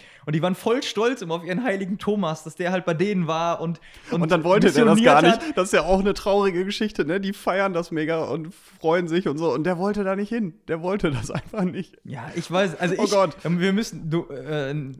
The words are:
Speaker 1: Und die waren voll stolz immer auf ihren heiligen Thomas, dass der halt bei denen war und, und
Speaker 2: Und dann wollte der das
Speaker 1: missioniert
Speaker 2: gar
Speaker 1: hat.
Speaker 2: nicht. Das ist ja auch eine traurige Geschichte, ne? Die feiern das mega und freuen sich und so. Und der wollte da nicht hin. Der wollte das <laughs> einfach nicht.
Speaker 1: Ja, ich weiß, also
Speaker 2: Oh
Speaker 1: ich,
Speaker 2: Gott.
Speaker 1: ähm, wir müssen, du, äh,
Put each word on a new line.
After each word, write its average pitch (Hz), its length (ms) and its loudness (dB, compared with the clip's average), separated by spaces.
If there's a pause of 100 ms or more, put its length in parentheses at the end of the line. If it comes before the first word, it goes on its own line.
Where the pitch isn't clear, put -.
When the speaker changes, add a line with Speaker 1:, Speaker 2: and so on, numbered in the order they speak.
(260)
Speaker 1:
Und 151 80 -2
die 160 80 0
waren 185 140 0
voll 262 260 0
stolz 240 400 -2
immer 165 120 -4
auf 170 100 -6
ihren 180 180 -4
heiligen 196 360 -4
Thomas, 190 440 -2
dass - 140 -14
der 180 160 -2
halt 180 120 -2
bei 170 100 -2
denen 180 340 0
war 165 320 -2
und, 165 200 -6 (300)
und 170 120 0
Speaker 2:
Und 160 100 0
dann 170 100 4
wollte 185 300 6
der 240 140 4
das 208 100 8
Speaker 1:
missioniert 220 260 8
Speaker 2:
gar - 100 8
Speaker 1:
hat. 240 120 0
Speaker 2:
nicht. 311 120 -6
Das 190 120 0
ist - 40 -2
ja 202 100 4
auch 185 180 2
eine 196 140 2
traurige 196 500 0
Geschichte, 208 400 -4
ne? 170 160 -2
Die 196 120 -4
feiern 196 400 -2
das 165 200 -4
mega 160 320 -2
und 156 280 -6
freuen 170 540 -2
sich 165 220 0
und 143 100 -2
so. 160 140 0
Und 143 120 0
der 180 140 -2
wollte 202 240 -2
da 190 140 -2
nicht 202 140 -4
hin. 220 240 -4 (120)
Der 160 160 -6
wollte 185 300 -2
das 117 180 -4
<laughs> - 0 -
einfach - 320 -6
nicht. 180 400 -6
Speaker 1:
Ja, 123 320 -12
ich 170 160 -8
weiß, 180 300 -2
also 180 180 0
Speaker 2:
Oh 220 60 2
Speaker 1:
ich, 190 80 0
Speaker 2:
Gott. 196 320 2
Speaker 1:
ähm, 170 160 0
wir 190 120 2
müssen, 190 380 -4
du, 165 220 -2
äh, 139 420 -6 (260)